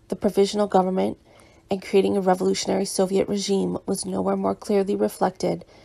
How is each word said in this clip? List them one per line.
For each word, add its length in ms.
the 80
provisional 500
government 540
and 120
creating 340
a 60
revolutionary 640
Soviet 420
regime 580
was 200
nowhere 320
more 180
clearly 400
reflected 720